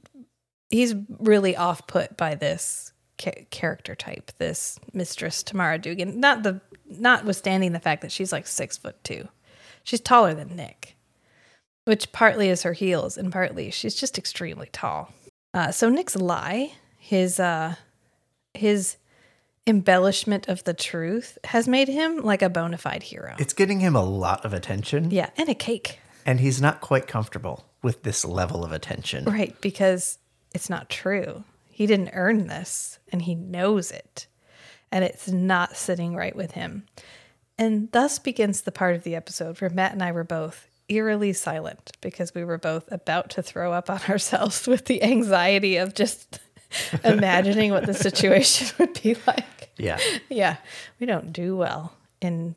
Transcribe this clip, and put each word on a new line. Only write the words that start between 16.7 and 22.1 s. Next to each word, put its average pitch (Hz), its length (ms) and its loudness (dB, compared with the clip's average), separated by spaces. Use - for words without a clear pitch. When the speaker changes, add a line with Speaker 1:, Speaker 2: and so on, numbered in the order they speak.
Speaker 1:
his, 185 420 2
uh, 165 360 0
his 208 400 2
embellishment 196 840 4
of 180 160 -2
the 170 100 -2
truth 175 680 -6
has 233 220 2
made 262 220 4
him, 320 340 0